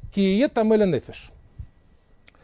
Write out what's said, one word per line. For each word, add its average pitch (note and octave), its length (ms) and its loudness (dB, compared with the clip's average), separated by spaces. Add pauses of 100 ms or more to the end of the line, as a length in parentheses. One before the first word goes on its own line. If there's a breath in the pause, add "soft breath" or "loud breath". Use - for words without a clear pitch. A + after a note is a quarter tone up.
(140)
кие G3+ 340 2
тамеля A3 380 2
нефеш". - 440 -6 (1120)